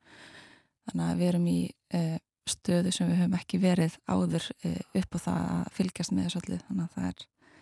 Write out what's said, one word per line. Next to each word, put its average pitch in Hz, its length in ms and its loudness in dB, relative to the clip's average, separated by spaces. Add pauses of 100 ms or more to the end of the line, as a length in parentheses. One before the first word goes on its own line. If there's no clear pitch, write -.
(920)
Þannig 170 160 -2
að 170 160 0
við 175 80 4
erum 175 180 4
í, 175 100 2 (380)
uh, 165 220 0 (320)
stöðu 180 420 2
sem 175 160 0
við 175 140 4
höfum 180 160 2
ekki - 240 -2
verið 180 340 4 (140)
áður, 175 380 0 (200)
uh, 170 140 -4 (180)
upp 180 160 -4
á - 80 -2
það 175 300 0
að 175 240 -2
fylgjast 185 380 -2
með 180 120 0
þessu 175 140 -4
öllu. 180 240 -6
Þannig 185 180 -2
að - 140 -10
það 185 100 -2
er, - 160 -8 (380)